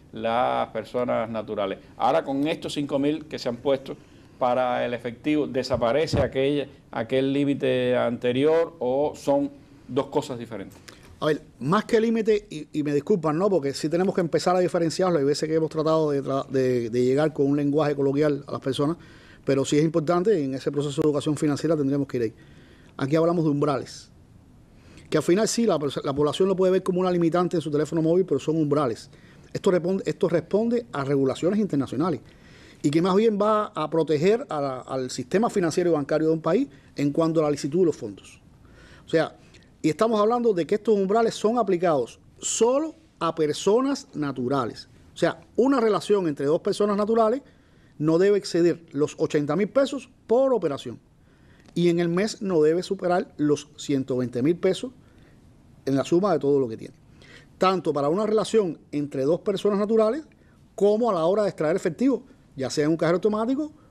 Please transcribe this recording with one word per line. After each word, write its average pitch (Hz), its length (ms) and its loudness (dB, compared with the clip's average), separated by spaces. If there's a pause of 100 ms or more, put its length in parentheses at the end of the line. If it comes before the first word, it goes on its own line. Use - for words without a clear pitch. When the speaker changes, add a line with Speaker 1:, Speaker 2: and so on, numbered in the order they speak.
(140)
Speaker 1:
las 120 560 0
personas 120 600 -4
naturales. 104 500 -6 (180)
Ahora, 127 260 0
con 139 240 -4
estos 170 260 -6
cinco 143 260 -4
mil 147 260 -2
que 123 140 -10
se - 100 -6
han 123 80 -4
puesto 139 400 -2 (400)
para 123 480 0
el 120 80 -6
efectivo, 127 540 -2
¿desaparece 127 760 0
aquella, 135 460 0 (240)
aquel 131 420 0
límite 135 640 0
anterior 131 840 0
o 135 360 -2
son 143 340 0 (380)
dos 131 200 -2
cosas 139 300 -4
diferentes? 110 400 -12 (420)
Speaker 2:
A 160 60 -2
ver, 151 160 0 (180)
más 185 260 0
que 226 140 2
límite, 226 500 2
y, 156 220 -12
y 151 120 -2
me 147 100 -2
disculpan, 156 460 0
¿no? 202 100 2
Porque 139 240 0
sí - 160 -4
tenemos 175 240 0
que 196 80 0
empezar 180 340 0
a 185 40 2
diferenciarlo. 170 580 0
Hay 139 80 0
veces 151 240 0
que 156 60 0
hemos 160 160 0
tratado 156 400 0
de 139 120 -2
tra-, 135 240 -4
de, 127 440 0
de 123 140 2
llegar 143 280 2
con 139 140 0
un 143 100 2
lenguaje 147 380 0
coloquial 139 500 0
a - 60 -14
las 117 100 -6
personas, 143 360 -2 (460)
pero 135 220 0
sí 147 140 2
es 151 40 4
importante, 170 600 0
en 135 100 -4
ese 135 180 -6
proceso 143 300 -2
de 156 60 2
educación 147 280 0
financiera 151 400 0
tendremos 139 320 -2
que - 100 -4
ir 120 60 -2
ahí. 113 100 -4 (640)
Aquí 139 180 -2
hablamos 165 300 2
de 156 40 2
umbrales, 143 600 -2 (960)
que - 80 0
al 151 60 0
final 196 240 2
sí, 233 180 0
la, 175 140 2 (240)
la 147 100 -2
población 147 360 0
lo 190 60 0
puede 185 160 4
ver 185 120 2
como 180 160 0
una 185 120 0
limitante 175 460 2
en 160 40 0
su 156 100 -6
teléfono 151 320 0
móvil, 170 200 4
pero 147 160 0
son 156 180 -2
umbrales. 143 520 0 (420)
Esto - 200 0
responde, 180 340 0
esto 156 240 0
responde 208 640 0
a 143 120 -4
regulaciones 139 560 0
internacionales 143 600 -2 (640)
y 147 80 2
que 165 100 4
más 185 140 2
bien 208 260 4
va 214 320 2
a 156 160 -4
proteger 160 600 2
a 156 120 -4
la, 131 200 -4
al 131 280 -6
sistema 190 400 0
financiero 175 400 0
y 165 40 2
bancario 151 340 0
de 160 60 4
un 160 80 -2
país 196 260 0 (280)
en 143 160 0
cuanto 160 280 2
a 156 40 4
la 147 60 2
licitud 147 300 -2
de 190 60 4
los 156 100 2
fondos. - 440 -14 (680)
O - 40 -20
sea, 160 260 0 (460)
y 160 80 0
estamos 220 300 2
hablando 233 340 2
de 170 140 -2
que 202 80 0
estos 214 200 2
umbrales 202 400 2
son 226 220 0
aplicados 175 640 0 (200)
solo 277 560 0 (240)
a 165 140 -2
personas 208 800 0
naturales. 131 760 -4 (240)
O - 40 -20
sea, - 220 -2 (160)
una 262 240 4
relación 202 480 2
entre 143 200 -2
dos 160 120 2
personas 202 380 0
naturales 226 440 2 (560)
no 160 200 2
debe 202 200 4
exceder 175 540 0
los 139 260 -2
ochenta 147 380 0
mil 190 140 0
pesos 269 400 -2 (180)
por 262 260 4
operación. 143 460 -4 (720)
Y 175 160 2
en 170 100 2
el 175 100 0
mes 190 320 -2
no 185 200 2
debe 165 220 2
superar 180 540 -2
los 147 400 0
ciento 131 400 -2
veinte 123 260 -2
mil 170 140 2
pesos 190 340 -2 (920)
en 135 100 0
la 135 80 2
suma 180 300 2
de 151 60 2
todo 139 200 2
lo 131 80 0
que 110 100 -10
tiene. 98 160 -16 (640)
Tanto 185 360 0
para 143 160 0
una 202 180 0
relación 208 500 0 (140)
entre 143 320 -4
dos 165 160 2
personas 202 400 -2
naturales 220 440 2 (520)
como 214 340 2
a 208 40 2
la 165 120 0
hora 202 180 2
de 196 60 0
extraer 160 260 0
efectivo, 214 480 0 (320)
ya 127 140 -6
sea 147 160 0
en 156 60 2
un 165 60 0
cajero 165 180 2
automático 226 560 -2 (180)